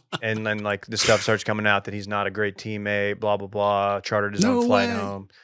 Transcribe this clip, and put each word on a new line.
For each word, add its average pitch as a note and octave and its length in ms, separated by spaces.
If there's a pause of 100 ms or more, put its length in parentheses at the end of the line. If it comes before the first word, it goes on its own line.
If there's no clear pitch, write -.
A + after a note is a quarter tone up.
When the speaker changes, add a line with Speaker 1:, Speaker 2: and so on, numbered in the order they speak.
(220)
Speaker 1:
And A2 240
then, G#2+ 160
like, G2+ 240
the A2 100
stuff G#2+ 240
starts A2 220
coming G#2+ 240
out G2+ 200
that G2 80
he's G#2 120
not G2+ 220
a - 20
great G2+ 260
teammate, G#2 600
blah, G#2 180
blah, G2+ 120
blah, G2+ 540
chartered G#2 320
his G2+ 100
Speaker 2:
No A#3+ 160
Speaker 1:
own A#3+ 60
flight D#3 220
Speaker 2:
way. - 60
Speaker 1:
home. - 340 (160)